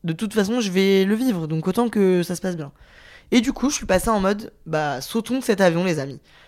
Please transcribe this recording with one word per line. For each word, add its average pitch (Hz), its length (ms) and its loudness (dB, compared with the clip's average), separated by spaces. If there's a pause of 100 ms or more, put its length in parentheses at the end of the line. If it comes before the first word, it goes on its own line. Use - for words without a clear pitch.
De 165 120 -2
toute 202 180 -6
façon, 220 300 0
je 196 80 -2
vais 190 340 4
le 202 100 2
vivre, 220 320 0
donc 160 220 -2
autant 233 220 0
que 185 320 4
ça 180 120 -4
se 165 60 -8
passe 180 160 -4
bien. » 143 160 -10 (600)
Et 247 100 4
du 277 100 -2
coup, - 160 -2
je 294 60 -2
suis - 100 -6
passée 185 240 0
en 220 100 2
mode, « 208 320 -2 (160)
Bah, 151 360 -4
sautons 233 380 -4
de - 40 -12
cet 196 160 0
avion, 175 240 4
les 170 140 0
amis. » 135 220 -10 (280)